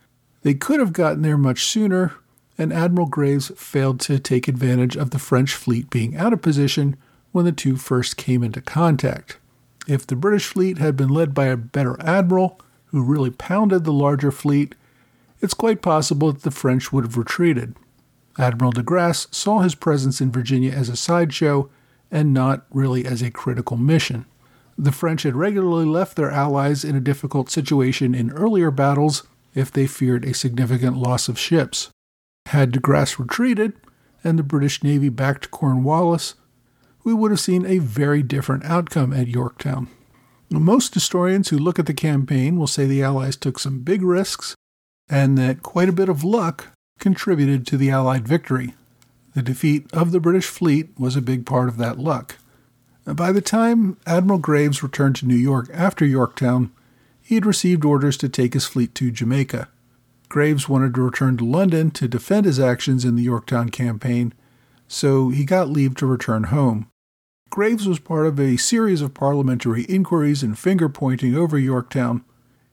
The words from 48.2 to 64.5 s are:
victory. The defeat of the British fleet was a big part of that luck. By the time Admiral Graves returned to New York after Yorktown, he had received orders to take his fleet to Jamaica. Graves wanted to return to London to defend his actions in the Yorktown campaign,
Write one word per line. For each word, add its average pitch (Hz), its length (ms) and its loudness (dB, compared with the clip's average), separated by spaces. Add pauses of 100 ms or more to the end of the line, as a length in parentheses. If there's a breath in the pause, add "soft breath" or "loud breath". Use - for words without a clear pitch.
victory. 127 460 -2 (600)
The 135 80 -2
defeat 143 520 0
of 170 180 0
the 180 80 2
British 175 280 2
fleet 156 500 0
was 127 180 -2
a 139 60 0
big 123 240 -2
part 123 240 0
of 113 80 -6
that 117 220 -4
luck. 139 380 -6 (680 soft breath)
By 170 260 -2
the 196 100 2
time 226 640 2
Admiral 180 340 2
Graves 147 440 0
returned 135 340 0
to 139 80 -6
New 123 100 4
York 131 360 2
after 170 340 0
Yorktown, 127 640 0 (500 soft breath)
he - 140 -2
had 208 100 2
received 180 400 2
orders 143 320 2
to 143 100 -4
take 123 260 0
his 135 120 0
fleet 123 300 -2
to 127 160 -2
Jamaica. 120 580 -2 (600)
Graves 147 380 0
wanted 131 280 2
to 131 60 0
return 127 360 0
to 117 80 -2
London 160 460 2
to 135 160 -4
defend 196 380 0
his 139 140 2
actions 127 460 0
in 120 100 2
the 120 80 0
Yorktown 120 460 -2
campaign, 120 640 -2 (540 soft breath)